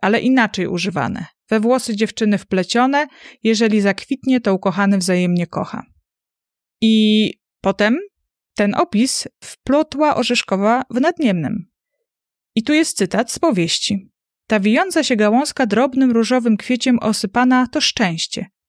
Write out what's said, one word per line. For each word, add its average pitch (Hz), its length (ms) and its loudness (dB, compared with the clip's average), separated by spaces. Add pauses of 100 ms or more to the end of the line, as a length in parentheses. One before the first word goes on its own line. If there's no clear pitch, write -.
ale 202 180 0
inaczej 233 480 0
używane. 170 580 -4 (240)
We 220 100 0
włosy 233 360 0
dziewczyny 208 420 0
wplecione, 254 720 0 (360)
jeżeli 220 380 2
zakwitnie, 240 600 0
to 196 120 0
ukochany 196 440 0
wzajemnie 180 500 0
kocha”. - 360 -8 (1000)
I 214 520 4 (280)
potem 208 380 0 (560)
ten 202 200 0
opis 262 520 -2 (160)
wplotła 302 720 -2
Orzeszkowa 233 760 -2
w 240 120 -2
Nad 339 180 0
Niemnem. 185 480 -2 (880)
I 220 80 0
tu 294 100 0
jest 311 240 0
cytat 196 340 -2
z - 80 -8
powieści. 185 720 -2 (360)
„Ta 214 120 2
wijąca 294 440 2
się 254 120 0
gałązka 233 500 2
drobnym 254 460 2
różowym 233 460 2
kwieciem 247 420 0
osypana 254 720 0
to 302 100 -2
szczęście. - 640 -4 (240)